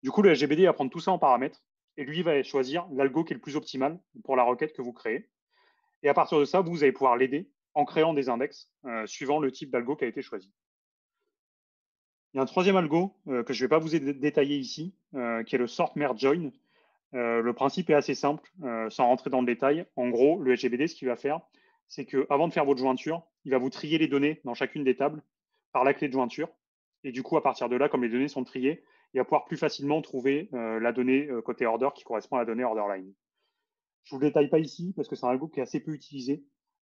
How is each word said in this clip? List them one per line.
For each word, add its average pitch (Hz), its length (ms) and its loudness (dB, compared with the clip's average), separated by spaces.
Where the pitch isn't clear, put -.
Du 131 80 -6
coup, 208 100 2
le 196 100 10
S 139 80 6
G 143 80 2
B 135 60 2
D 175 120 6
va 165 80 6
prendre 135 180 -2
tout 170 80 -8
ça 175 120 0
en 175 80 0
paramètre 131 440 2
et 147 80 -8
lui 156 200 -4
va 147 200 2
choisir 143 480 -2
l'algo 139 320 0
qui 165 100 -4
est - 40 -4
le 113 40 -14
plus 143 140 -10
optimal 147 440 -4
pour 135 120 0
la 127 80 6
requête 123 300 0
que - 80 -12
vous 120 120 -8
créez. - 360 -6
Et 143 60 2
à 143 40 4
partir 160 260 4
de 143 60 6
ça, 180 140 2
vous 170 240 -2
allez 135 80 6
pouvoir 127 240 4
l'aider 135 340 0
en 147 120 0
créant 160 280 2
des 139 140 0
index, 127 440 -6
euh, 113 200 -6
suivant 143 340 -4
le 139 120 0
type 139 180 -14
d'algo 123 260 -4
qui - 80 -4
a 127 40 -2
été 127 140 -8
choisi. 98 300 -14
Il 139 40 -6
y - 20 -4
a - 40 4
un - 20 2
troisième 190 300 2
algo, 175 400 0
euh, 123 160 -2
que 135 100 -6
je 117 100 -2
vais 127 60 0
pas 156 100 6
vous 160 100 -6
dé-, 143 240 -2
détailler 143 440 0
ici, 151 360 -8
euh, 117 300 -4
qui 127 120 -6
est - 20 2
le 123 100 0
sort - 280 -2
merge 131 240 -2
join. 143 320 2
Euh, 117 280 0
le 117 120 0
principe 139 360 -2
est 156 40 6
assez 139 220 2
simple, 151 340 -4
euh, 113 260 -4
sans 123 180 0
rentrer 127 220 2
dans 127 100 0
le 123 60 0
détail. 143 400 0
En 123 140 -2
gros, 135 320 4
le 127 120 4
S 120 60 0
G 131 100 0
B 117 60 -2
D, 143 120 0
ce - 80 -8
qu'il 135 120 -6
va 120 80 -2
faire, 147 260 -4
c'est - 180 -12
que 131 240 0
avant 143 180 4
de 160 60 -4
faire 156 120 2
votre 139 140 2
jointure, 135 440 -2
il 139 80 -4
va 131 60 4
vous 127 120 0
trier 156 280 -4
les 156 100 2
données 139 360 0
dans 120 100 -8
chacune 143 300 -4
des 131 120 4
tables 147 280 -2
par 127 120 2
la 139 100 4
clé 151 140 -2
de 127 60 -6
jointure. 135 360 -2
Et 139 80 -8
du 120 120 -8
coup, 160 140 0
à 143 60 0
partir 123 260 0
de 123 60 0
là, 139 140 2
comme 131 140 -2
les 117 60 0
données 127 180 0
sont 135 160 -6
triées, 131 400 -4
il 135 40 -2
va 131 60 2
pouvoir 151 220 0
plus 160 120 -10
facilement 147 440 -2
trouver, 139 520 -2
euh, 113 260 -4
la 117 120 0
donnée, 131 360 2
euh, 120 140 -6
côté 120 240 -4
order 117 300 0
qui - 80 -20
correspond 113 340 -6
à - 20 0
la 120 60 0
donnée 117 180 -4
order 110 200 -2
line. 95 180 -14
Je - 120 -14
vous 131 40 -8
le 143 80 2
détaille 147 220 2
pas 160 100 4
ici 170 360 -6
parce 147 120 -6
que - 80 -8
c'est 127 100 -8
un 123 40 0
algo 131 180 -2
qui - 120 -8
est 127 40 -2
assez 139 160 -6
peu 156 140 -8
utilisé, 139 500 -8